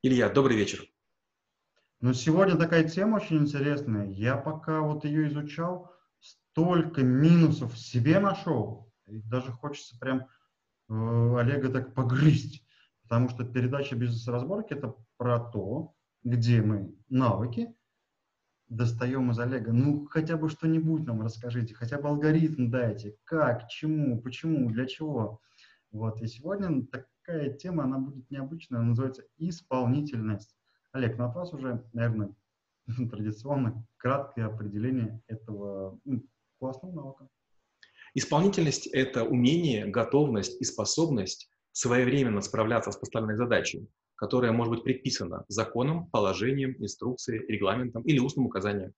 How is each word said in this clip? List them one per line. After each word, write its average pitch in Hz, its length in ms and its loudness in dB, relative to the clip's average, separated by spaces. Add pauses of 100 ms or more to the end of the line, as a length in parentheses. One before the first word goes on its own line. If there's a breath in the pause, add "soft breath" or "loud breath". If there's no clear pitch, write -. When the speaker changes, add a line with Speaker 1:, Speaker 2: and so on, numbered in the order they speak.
Speaker 1:
Илья, 123 260 4
добрый 127 280 4
вечер. - 280 -2 (1160)
Speaker 2:
Ну, 123 140 2
сегодня 170 400 4
такая 165 340 4
тема 208 280 0
очень 160 220 0
интересная. 143 720 0
Я 107 280 -2
пока 156 460 -4
вот 151 220 -2
ее 151 220 2
изучал – 156 640 -6 (680 loud breath)
столько 165 480 2
минусов 139 680 6
в - 60 -14
себе 147 420 4
нашел, 156 720 -2 (140)
и 107 160 -12
даже 127 280 -4
хочется 143 480 -12
прям, 131 280 -4 (600 soft breath)
э, 110 40 -8 (460)
Олега 131 320 2
так - 240 -4
погрызть, 131 680 4 (400 soft breath)
потому 120 280 2
что 120 140 -6
передача 127 520 -2
«Бизнес-разборки» — 123 760 -4
это 117 200 -8 (220)
про 120 240 0
то, 117 540 -6 (280)
где 120 400 4
мы 104 320 0 (140)
навыки 123 680 0 (920)
достаем 123 640 0
из 113 80 0
Олега. 120 340 -2
Ну, 147 340 4
хотя 160 300 -2
бы 156 140 0
что-нибудь 160 560 0
нам 110 160 -2
расскажите, 117 520 -6
хотя 120 240 -6
бы 143 120 -4
алгоритм 147 600 2
дайте, 117 540 -2
как, 147 440 0
чему, 147 520 -2
почему, 131 500 -2
для 120 160 -2
чего. 123 540 -6 (500 soft breath)
Вот, 110 320 -6
и 110 40 -6
сегодня 160 600 -4
такая - 640 -8
тема, 175 340 -4
она 131 140 -2
будет 135 320 -8
необычная, 139 500 -8
она 117 100 2
называется 127 340 0 (140)
исполнительность. 127 1160 -2 (380)
Олег, 117 240 -2
ну, 123 80 -2
от 120 100 -4
вас 175 200 -8
уже, 131 280 -6 (120)
наверное, 110 400 -2 (520)
<laughs> 117 240 -4
традиционно 113 760 -4 (100)
краткое 131 500 -2
определение 107 800 -4
этого, 101 800 -10
ну, 131 180 -4 (400)
классного 131 320 -10
навыка. 135 340 -16 (880 loud breath)
Speaker 1:
Исполнительность — 156 760 2
это 131 320 0
умение, 123 640 2
готовность 117 720 2
и 127 40 -4
способность 113 840 -2 (220)
своевременно 123 680 2
справляться 110 520 0
с - 40 -8
поставленной 110 400 -4
задачей, 117 520 0 (260)
которая 120 380 2
может 117 220 2
быть 117 100 -6
предписана 107 640 -4
законом, 135 600 -2
положением, 120 680 0
инструкцией, 110 720 -6
регламентом 113 560 -2
или 147 160 4
устным 131 260 0
указанием. 101 520 -4